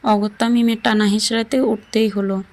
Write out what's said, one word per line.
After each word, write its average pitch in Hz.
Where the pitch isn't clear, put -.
অগত্যা 214
মিমের 233
টানা 214
হিঁচড়াতে 226
উঠতেই 220
হলো। 196